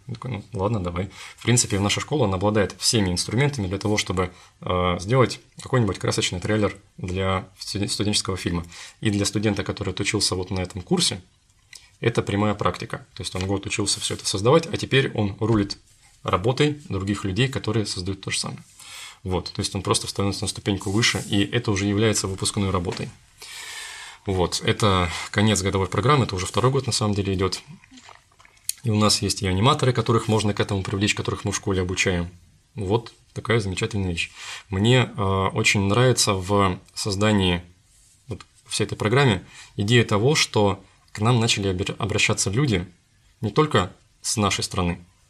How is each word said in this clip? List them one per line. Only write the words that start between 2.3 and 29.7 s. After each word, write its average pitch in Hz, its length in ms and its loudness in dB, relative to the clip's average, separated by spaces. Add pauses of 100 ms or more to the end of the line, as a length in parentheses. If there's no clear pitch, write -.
обладает 101 420 2
всеми 101 320 2
инструментами 110 580 0
для 95 100 -4
того, 104 180 0
чтобы, 92 340 -2 (300)
э, 90 400 0
сделать 113 400 2 (220)
какой-нибудь 110 360 0
красочный - 420 -2
трейлер 107 360 0 (220)
для 92 500 -2 (100)
студен-, - 300 -4
студенческого 101 480 -2
фильма. 87 280 -2 (360)
И 110 100 2
для 101 140 2
студента, 101 400 0
который 98 260 -4
отучился 98 440 -2
вот 92 160 -6
на 92 100 -2
этом 90 220 -6
курсе, 165 380 0 (800)
это 117 220 2
прямая 104 320 0
практика. - 600 -4
То - 80 -14
есть - 120 -10
он 92 120 -2
год 98 200 -2
учился - 340 -2
всё - 140 -4
это - 120 -10
создавать, 127 400 4
а - 100 -6
теперь 131 380 0
он 101 260 -2
рулит 107 380 2 (440)
работой 127 640 0
других 98 360 -2
людей, 104 240 0
которые 110 380 -2
создают 95 340 -6
то - 100 -8
же - 80 -2
самое. - 240 -8 (600)
Вот. 92 300 -2
То - 80 -6
есть - 140 -4
он 101 80 -2
просто 95 240 0
становится 98 380 -2
на 95 40 -2
ступеньку 101 420 -4
выше, 101 380 0
и 101 160 2
это 120 260 -2
уже 98 160 0
является 104 420 2
выпускной 95 420 -2
работой. 92 380 -4 (1200)
Вот, 92 380 0
это 95 440 2 (220)
конец 104 320 4
годовой 95 240 0
программы, 117 380 2
это 98 100 -4
уже 92 120 -4
второй 123 260 2
год 139 140 0
на 113 60 -2
самом 104 220 0
деле 98 200 0
идёт. 92 280 0 (1200)
И 117 80 0
у 104 60 2
нас 104 260 4
есть 98 200 -2
и 98 40 -2
аниматоры, 123 460 4